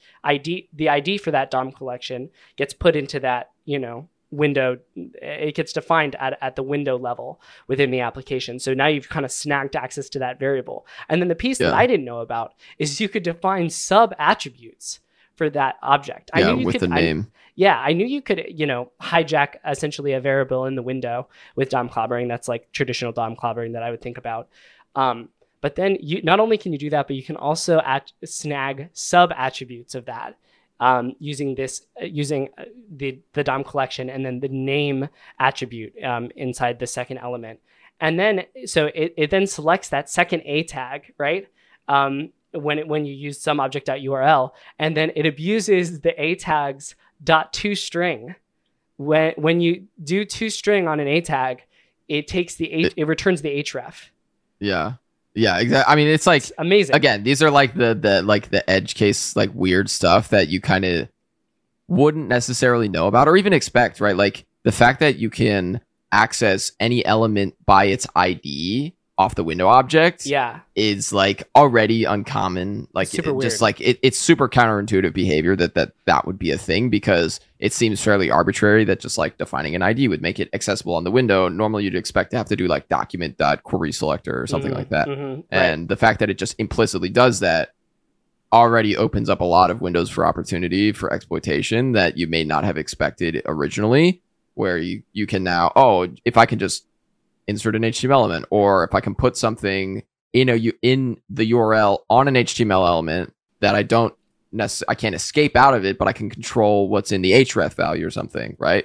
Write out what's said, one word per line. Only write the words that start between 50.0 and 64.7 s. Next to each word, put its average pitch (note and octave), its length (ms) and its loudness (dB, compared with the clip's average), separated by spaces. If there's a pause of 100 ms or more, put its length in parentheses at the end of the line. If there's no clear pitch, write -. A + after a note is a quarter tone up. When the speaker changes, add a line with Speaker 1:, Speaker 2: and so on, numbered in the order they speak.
Speaker 1:
do F#3 220 -2
to A3 260 -8
string G3+ 380 0
on D#3 100 -2
an C#3+ 80 -4
A D3 140 0
tag, C3 420 -4 (460)
it D3 180 -4
takes F3 300 -4
the D#3+ 160 -6
H, D#3+ 140 0
Speaker 2:
It - 100 -4
Speaker 1:
it D#3+ 80 -4
returns D#3+ 380 0
the D3+ 80 -4 (120)
href. - 460 -12 (500)
Speaker 2:
Yeah. G2 360 -2 (400)
Yeah, G2+ 260 2
exactly. B2+ 300 4
I D3 60 6
mean, D3+ 120 4
it's D#3 180 2
like, D#3+ 160 4
Speaker 1:
It's - 160 -14
amazing. F3 360 2
Speaker 2:
again, C3+ 280 2
these C3+ 200 2
are, D#3 80 6
like, C#3 240 4
the, A#2 200 2
the, G2 260 4
like, G2+ 300 2
the G2 180 0
edge F#2 260 0
case, - 400 0
like, G2+ 200 0
weird F#2 340 0
stuff F#2+ 400 2
that F#2+ 220 4
you F#2 100 -2
kinda F#2 480 0 (800)
wouldn't D3+ 400 2
necessarily A#2+ 640 0
know E2 160 0
about A#2+ 220 4
or F3 100 6
even G3 160 4
expect, A#2+ 440 2
right? G#2 160 2
Like, G2 300 0 (180)
the A2 100 2